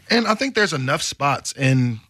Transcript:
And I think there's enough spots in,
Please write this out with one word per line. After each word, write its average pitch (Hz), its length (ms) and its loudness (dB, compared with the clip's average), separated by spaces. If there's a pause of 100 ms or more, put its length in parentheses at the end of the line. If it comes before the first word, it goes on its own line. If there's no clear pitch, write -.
(120)
And 226 160 2
I 214 80 2
think 269 180 -4
there's 202 200 2
enough 139 280 -2
spots - 520 -2
in, 127 460 2 (100)